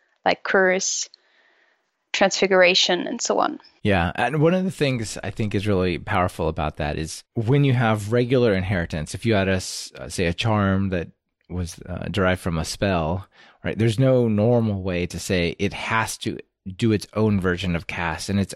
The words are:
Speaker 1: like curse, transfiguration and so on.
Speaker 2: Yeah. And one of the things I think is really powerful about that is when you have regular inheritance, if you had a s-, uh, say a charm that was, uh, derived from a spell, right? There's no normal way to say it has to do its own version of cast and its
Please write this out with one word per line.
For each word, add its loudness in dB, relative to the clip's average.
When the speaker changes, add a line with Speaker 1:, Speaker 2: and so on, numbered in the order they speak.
Speaker 1:
like 0
curse, 0
transfiguration 2
and -6
so 0
on. -2
Speaker 2:
Yeah. 2
And 0
one 4
of 0
the -2
things -2
I -6
think -4
is 0
really 2
powerful 0
about -4
that -4
is -8
when 2
you 4
have 0
regular 4
inheritance, -2
if -8
you 2
had 2
a 2
s-, -6
uh, -12
say -2
a 0
charm 0
that -4
was, -6
uh, -8
derived 0
from -2
a -2
spell, -2
right? -4
There's 0
no 4
normal 2
way -2
to -8
say 0
it -2
has -2
to -6
do 2
its 0
own 2
version 0
of -6
cast -6
and 2
its -2